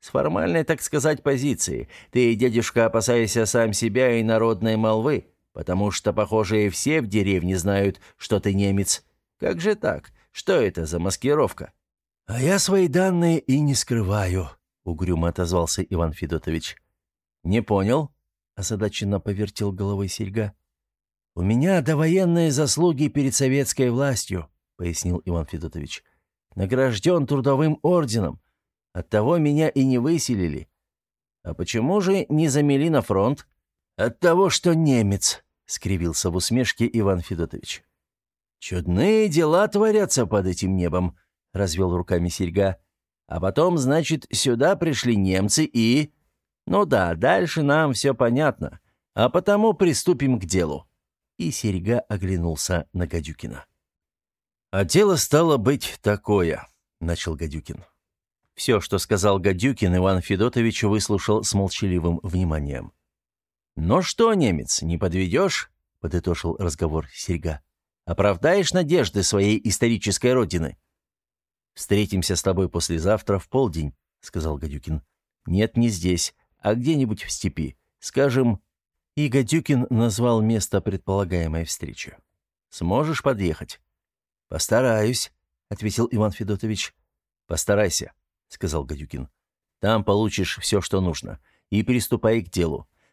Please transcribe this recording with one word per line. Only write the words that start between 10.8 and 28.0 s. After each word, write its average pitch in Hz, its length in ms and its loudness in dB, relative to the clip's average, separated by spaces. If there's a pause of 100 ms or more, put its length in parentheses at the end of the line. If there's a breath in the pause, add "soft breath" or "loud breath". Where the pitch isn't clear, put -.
за 82 120 -4
маскировка?» 117 720 -2 (540)
«А 117 140 -6
я 180 200 2
свои 190 260 2
данные 170 540 2
и 131 180 0
не 147 160 2
скрываю», 95 760 -2 (360)
угрюмо 85 440 -2
отозвался 87 540 -2
Иван 82 300 -2
Федотович. 80 640 -6 (640)
«Не 101 200 0
понял», 110 500 0 (420)
озадаченно 101 640 -4
повертел 101 540 -4
головой 98 360 -4
Серьга. 104 460 -6 (800)
«У 85 80 -4
меня 135 380 2
довоенные 165 720 2
заслуги 147 560 2
перед 135 260 0
советской 131 560 2
властью», 120 580 -2 (280)
пояснил 87 480 -4
Иван 82 220 -4
Федотович. 80 580 -10 (500)
«Награжден 127 720 0
трудовым 139 560 0
орденом. 120 580 0 (520)